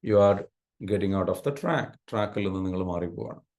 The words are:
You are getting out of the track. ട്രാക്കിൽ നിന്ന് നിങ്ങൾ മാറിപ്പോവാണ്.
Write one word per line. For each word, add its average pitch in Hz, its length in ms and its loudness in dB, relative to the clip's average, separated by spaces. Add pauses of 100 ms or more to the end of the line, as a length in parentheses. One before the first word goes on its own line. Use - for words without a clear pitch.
(100)
You 104 80 6 (100)
are 98 120 4 (520)
getting 98 260 0
out 92 160 0
of - 120 -6
the 143 140 0
track. 160 300 -2 (200)
ട്രാക്കിൽ 104 380 -2
നിന്ന് 95 180 -4
നിങ്ങൾ 92 160 -4 (100)
മാറിപ്പോവാണ്. 87 500 -8 (160)